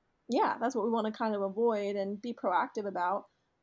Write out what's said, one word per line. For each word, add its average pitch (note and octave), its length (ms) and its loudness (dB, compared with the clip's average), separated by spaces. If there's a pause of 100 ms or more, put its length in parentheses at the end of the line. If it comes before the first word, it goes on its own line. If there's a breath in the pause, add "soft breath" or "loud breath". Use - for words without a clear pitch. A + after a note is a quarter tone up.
(300)
yeah, C4+ 300 2
that's A#3+ 160 0
what G#3+ 80 0
we A#3 80 2
wanna A3 220 0
kind A3 220 -2
of G3+ 60 -2
avoid G3+ 540 0
and G3 260 -4
be A#3+ 120 -6
proactive G#3 520 0
about. F#3 400 -2 (380)